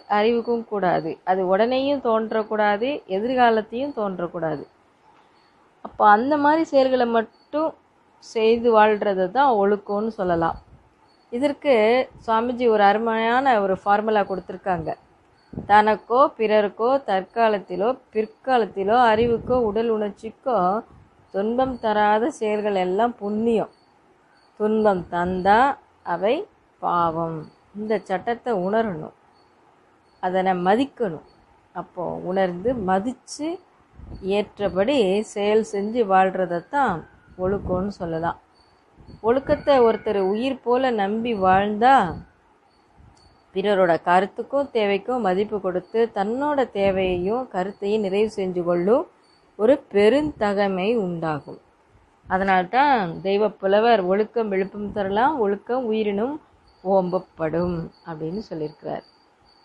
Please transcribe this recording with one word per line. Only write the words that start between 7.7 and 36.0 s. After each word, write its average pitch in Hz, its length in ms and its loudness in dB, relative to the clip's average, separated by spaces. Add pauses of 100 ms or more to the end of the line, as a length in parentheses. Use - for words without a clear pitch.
செய்து 233 480 0
வாழ்றது 208 580 2
தான் 262 240 2
ஒழுக்கம்னு 208 540 0
சொல்லலாம். 175 500 -2 (760)
இதற்கு 285 420 0 (460)
சுவாமிஜி 240 480 -2
ஒரு 214 140 4
அருமையான 226 760 2
ஒரு 190 140 0
formula 208 480 0
கொடுத்திருக்காங்க. 185 680 -6 (760)
தனக்கோ 214 540 4 (160)
பிறருக்கோ 214 520 0 (160)
தற்காலத்திலோ 202 840 -2 (220)
பிற்காலத்திலோ 214 960 -2
அறிவுக்கோ 233 580 2
உடல் 226 280 -2
உணர்ச்சிக்கோ 214 640 -4 (800)
துன்பம் 240 460 -2
தராத 214 500 2
செயல்கள் 208 440 -2
எல்லாம் 196 420 0
புண்ணியம். 214 560 -2 (880)
துன்பம் 214 500 2
தந்தா 185 500 2 (420)
அவை 185 320 -2 (480)
பாவம். 165 560 -2 (380)
இந்த 214 260 -4
சட்டத்தை 233 540 -4
உணரணும், 190 600 -2 (1080)
அதனை 185 300 0 (120)
மதிக்கணும். 208 600 -2 (480)
அப்போ 175 300 -10 (200)
உணர்ந்து 185 460 -2 (160)
மதிச்சு 233 600 -4 (760)
ஏற்றபடி 202 760 -2 (240)
செயல் 214 500 0
செஞ்சு 214 320 -2